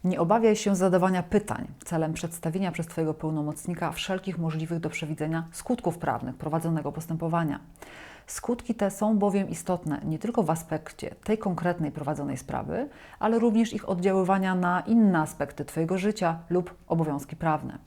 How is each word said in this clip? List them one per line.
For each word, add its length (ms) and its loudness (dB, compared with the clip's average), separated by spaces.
Nie 160 2
obawiaj 360 6
się 200 2
zadawania 460 4
pytań 440 0
celem 280 0
przedstawienia 600 -2
przez 140 -4
Twojego 280 -2
pełnomocnika 800 -4
wszelkich 460 -4
możliwych 420 -2
do 100 -4
przewidzenia 640 -4
skutków 460 -2
prawnych 380 -4
prowadzonego 560 -2
postępowania. 680 -2
Skutki 480 -4
te 160 0
są 280 2
bowiem 320 2
istotne 540 -2
nie 140 -2
tylko 240 0
w 80 2
aspekcie 640 -4
tej 140 0
konkretnej 520 0
prowadzonej 460 -4
sprawy, 520 -4
ale 200 2
również 340 4
ich 160 -6
oddziaływania 680 2
na 260 2
inne 380 6
aspekty 460 -2
Twojego 340 0
życia 400 0
lub 240 0
obowiązki 480 0
prawne. 500 -2